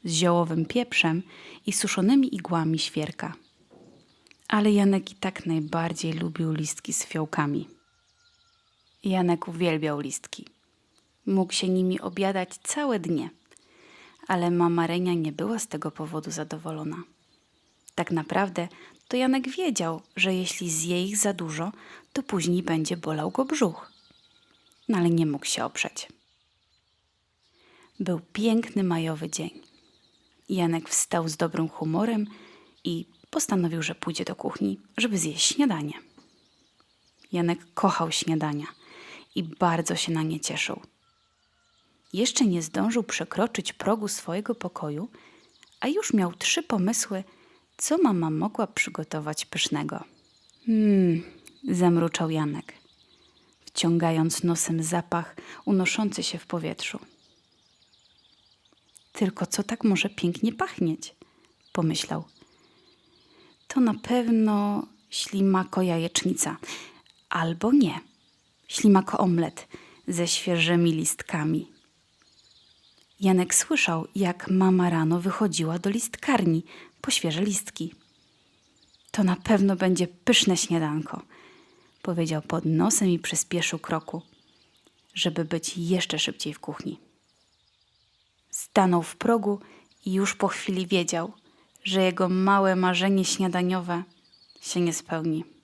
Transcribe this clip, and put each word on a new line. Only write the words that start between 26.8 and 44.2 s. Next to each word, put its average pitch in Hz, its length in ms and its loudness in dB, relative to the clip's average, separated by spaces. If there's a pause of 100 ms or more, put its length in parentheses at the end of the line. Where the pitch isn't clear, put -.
Był 175 200 -2 (120)
piękny 226 500 0
majowy 160 480 -2
dzień. 160 200 -6 (1000)
Janek 165 400 0
wstał - 400 0
z 151 80 -6
dobrym 160 320 -2
humorem 208 580 0 (580)
i 170 220 -6 (240)
postanowił, 175 520 0
że 165 120 -4
pójdzie 175 300 -6
do - 120 -6
kuchni, 202 440 -4 (160)
żeby 214 220 0
zjeść 160 360 0
śniadanie. 165 400 0 (1400)
Janek 170 420 -2
kochał 165 380 0
śniadania 151 540 -2 (680)
i 190 80 -4
bardzo 165 540 0
się 170 160 -4
na 160 100 0
nie 160 180 -4
cieszył. - 400 -4 (1300)
Jeszcze 247 340 2
nie 175 160 2
zdążył 208 400 0
przekroczyć - 720 -2
progu 208 360 -2
swojego 202 460 -4